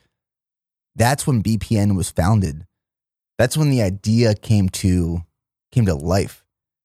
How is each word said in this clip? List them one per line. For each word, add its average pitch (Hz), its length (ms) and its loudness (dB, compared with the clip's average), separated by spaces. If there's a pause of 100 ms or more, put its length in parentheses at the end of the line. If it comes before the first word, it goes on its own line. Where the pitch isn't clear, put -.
(960)
that's 123 300 0
when 120 160 2
B 110 160 -2
P 110 180 -4
N 101 180 2
was 90 160 -4
founded. 87 560 0 (720)
That's 123 180 0
when 156 140 2
the 127 120 2
idea 107 520 0
came 101 360 0
to, 85 520 -2 (480)
came 117 160 0
to 92 80 0
life. 85 500 -4 (400)